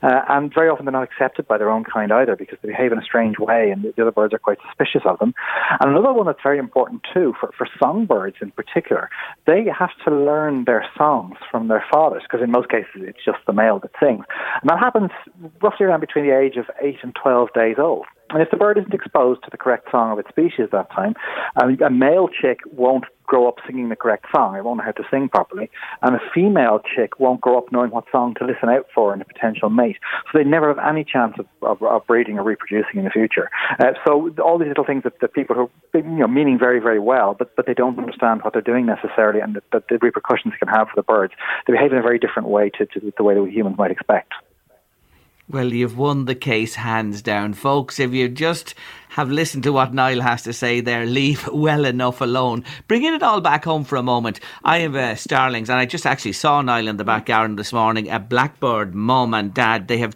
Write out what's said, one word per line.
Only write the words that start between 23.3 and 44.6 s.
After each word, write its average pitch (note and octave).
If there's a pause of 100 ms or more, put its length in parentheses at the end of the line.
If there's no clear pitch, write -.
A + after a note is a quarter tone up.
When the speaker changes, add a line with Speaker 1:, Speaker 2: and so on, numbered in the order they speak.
Speaker 1:
up A#2+ (100)
singing B2+
the A2+
correct G#2+
song. A2
It G2
won't A#2+
know G#2
how G#2+
to G#2
sing C3+
properly. G3 (320)
And B2+
a A#2 (140)
female E3 (160)
chick A2+
won't B2+
grow B2
up B2
knowing B2
what A2+
song B2
to A#2+
listen B2
out C3
for G#2
in G2
a -
potential A2
mate. A2+ (340)
So D#3
they D3
never D3+
have C#3+
any D#3
chance B2
of, - (160)
of, A2
of A2
breeding A2+
or G2
reproducing G#2
in F#2+
the -
future. - (300)
Uh, B2+ (140)
so D#3
all E3
these E3+
little C3
things C#3
that, -
that -
people C3
who, B2 (240)
you D#3+
know, D#3+
meaning C3+
very, B2
very A2+
well, G#2+
but, -
but B2+
they B2
don't B2
understand A2+
what A2
they're A2+
doing B2
necessarily G#2+
and G#2+
that, G2+ (100)
that A2
the A#2+
repercussions A#2+
it -
can G#2
have G#2+
for -
the G#2
birds. G2+ (340)
They B2+
behave C3
in C3
a B2
very A#2+
different A2+
way G#2
to, G#2
to G2+
the G#2+
way G2+
that G2+
we F#2+
humans G2+
might G2
expect. - (1200)